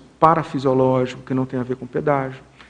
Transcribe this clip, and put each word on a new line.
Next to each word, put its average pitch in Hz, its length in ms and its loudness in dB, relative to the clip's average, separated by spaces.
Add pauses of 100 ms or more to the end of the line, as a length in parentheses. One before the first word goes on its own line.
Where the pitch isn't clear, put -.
(180)
parafisiológico, 131 1040 2
que 131 120 -6
não 131 120 0
tem 131 120 -6
a 123 60 -4
ver 127 120 -4
com 127 120 -14
pedágio. 139 540 -4 (260)